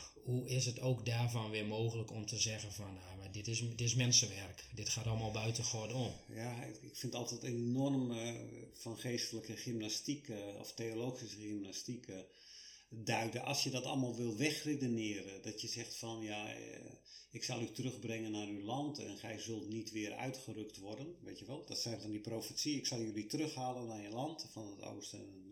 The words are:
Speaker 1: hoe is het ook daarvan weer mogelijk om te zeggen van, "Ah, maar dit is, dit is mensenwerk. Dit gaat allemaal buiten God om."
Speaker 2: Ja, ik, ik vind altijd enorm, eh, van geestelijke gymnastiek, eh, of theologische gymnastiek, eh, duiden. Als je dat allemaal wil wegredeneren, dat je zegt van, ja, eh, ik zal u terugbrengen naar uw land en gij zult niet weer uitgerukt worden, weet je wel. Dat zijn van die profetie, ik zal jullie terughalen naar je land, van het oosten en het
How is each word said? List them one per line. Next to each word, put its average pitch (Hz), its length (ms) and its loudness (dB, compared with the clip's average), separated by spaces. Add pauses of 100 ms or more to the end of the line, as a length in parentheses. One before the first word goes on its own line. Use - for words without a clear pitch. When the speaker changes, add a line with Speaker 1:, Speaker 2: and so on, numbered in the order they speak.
(240)
Speaker 1:
hoe 123 260 2
is 127 160 6
het 120 140 0
ook 123 260 4
daarvan 117 440 4
weer 107 160 2
mogelijk 110 460 2
om 110 140 -2
te 110 140 0
zeggen 110 340 2
van, 98 240 -6
"Ah, 95 200 -12
maar 95 140 -8
dit 107 160 -4
is, 113 120 2
dit 117 220 0
is 117 140 6
mensenwerk. 101 800 6
Dit 104 140 -2
gaat 110 160 0
allemaal 110 260 4
buiten 113 320 2
God 110 300 0
om." 123 180 2 (180)
Speaker 2:
Ja, 117 340 -4
ik, - 180 -6
ik - 140 -12
vind 120 200 -2
altijd 120 280 0
enorm, 127 680 6
eh, 117 220 0 (400)
van 113 240 -6
geestelijke 117 600 0
gymnastiek, 113 720 0
eh, 107 80 -2 (220)
of - 140 -8
theologische 117 640 -2
gymnastiek, 104 720 -4
eh, 95 100 -6 (840)
duiden. 113 400 2
Als - 200 2
je 139 60 2
dat 127 140 0
allemaal 123 320 2
wil 117 220 2
wegredeneren, 113 1040 2
dat 107 200 -4
je 117 60 -4
zegt 113 280 -4
van, 113 260 -4
ja, 107 340 -4
eh, - 360 -10 (400)
ik - 120 -6
zal 120 180 0
u 113 100 -2
terugbrengen 113 600 -2
naar 104 160 0
uw 101 160 -4
land 135 360 0
en 104 180 -6
gij 110 220 -6
zult 107 300 -4
niet 110 220 -2
weer 107 220 0
uitgerukt 110 640 -4
worden, 113 460 -8
weet 98 160 -10
je 101 60 -12
wel. 139 200 -6
Dat - 140 -4
zijn - 220 -2
van 107 100 -4
die 107 100 -2
profetie, 113 560 0
ik 123 80 -2
zal 117 160 2
jullie 107 240 0
terughalen 127 640 0
naar 110 140 -4
je 104 80 -8
land, 120 420 -2
van 110 200 -6
het 98 100 -12
oosten 104 380 -8
en 101 60 -10
het 95 260 -14